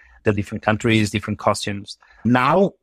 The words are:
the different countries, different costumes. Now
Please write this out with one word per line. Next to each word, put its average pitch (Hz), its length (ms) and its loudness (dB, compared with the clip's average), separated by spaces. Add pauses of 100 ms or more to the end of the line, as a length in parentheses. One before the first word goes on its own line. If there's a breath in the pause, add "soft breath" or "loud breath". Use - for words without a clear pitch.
(240 soft breath)
the 107 100 2
different 104 280 -6
countries, 107 480 2
different 104 280 -4
costumes. 101 580 -4 (300 soft breath)
Now 135 460 2 (100)